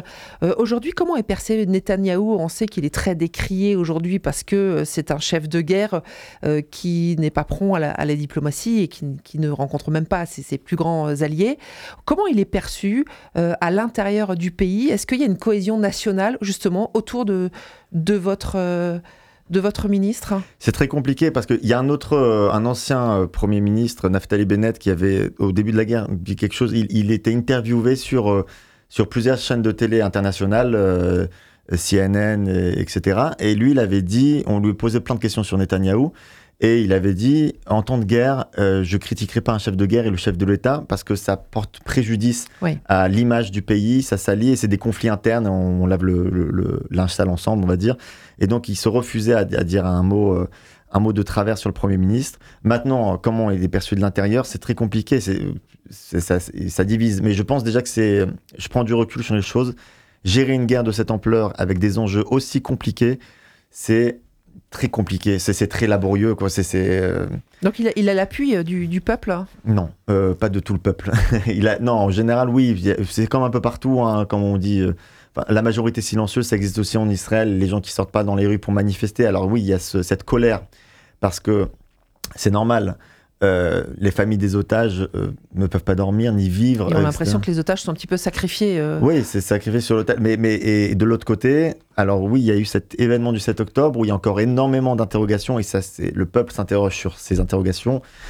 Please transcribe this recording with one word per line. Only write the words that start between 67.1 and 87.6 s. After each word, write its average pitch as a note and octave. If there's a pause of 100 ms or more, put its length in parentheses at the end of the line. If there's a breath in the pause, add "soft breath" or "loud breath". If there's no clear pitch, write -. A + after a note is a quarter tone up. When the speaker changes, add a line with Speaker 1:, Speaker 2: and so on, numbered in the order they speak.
Speaker 1:
Donc G3+
il A3+
a, -
il G3+
a G3
l'appui, G3
euh, F3
du, F3
du F3
peuple, E3+
hein ? F3+ (180)
Speaker 2:
Non, G2 (200)
euh, F#2+
pas A2
de G2
tout G2+
le F2+
peuple. G2+ (180)
<laughs> A2+
Il G#2
a, G#2+
non, A#2+
en G2+
général, A#2
oui, B2
il F#2+
y G2
a, - (120)
c'est A2
comme C3
un B2
peu A#2
partout, B2
hein, G#2+
comme G#2
on G2+
dit, G2
euh, F2+ (420 loud breath)
enfin, -
la G#2+
majorité A2+
silencieuse, A2
ça A2+
existe G2
aussi A2
en G#2+
Israël, G#2+
les F#2+
gens G2
qui -
sortent -
pas G#2
dans G2+
les G2+
rues G2+
pour G2+
manifester. G2+
Alors F#2+
oui, A2+
il G2
y F#2+
a F2+
ce, F#2
cette -
colère, A#2 (560 soft breath)
parce F#2+
que G#2 (680)
c'est -
normal, G#2+ (460 soft breath)
euh, F2+ (140)
les F#2+
familles G#2+
des G2
otages, G2+
euh, F#2+ (220)
ne F#2
peuvent F2+
pas F#2+
dormir, G#2
ni G2+
vivre, G#2+
Speaker 1:
Ils -
ont -
Speaker 2:
euh, -
Speaker 1:
l'impression -
Speaker 2:
et -
cetera. G#2
Speaker 1:
que F#3
les E3
otages F#3+